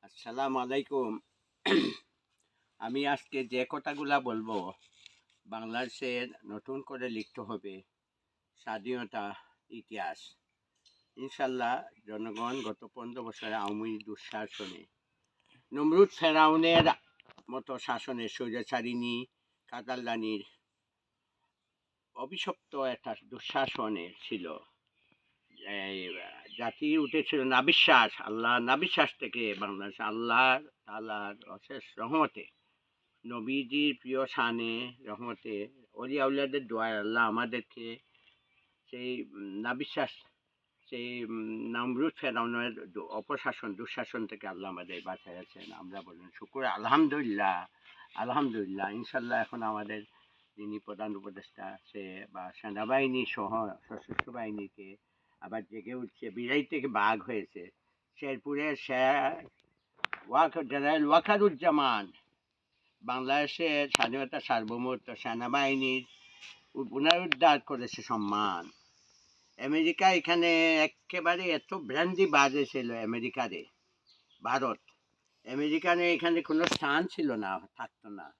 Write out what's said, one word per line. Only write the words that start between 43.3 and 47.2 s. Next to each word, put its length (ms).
দুঃশাসন 540
থেকে 200
আল্লাহ 240
আমাদের 300
বাঁচাইয়াছেন। 720
আমরা 300
বলেন 320
শুকুর, 320
আলহামদুলিল্লাহ, 1000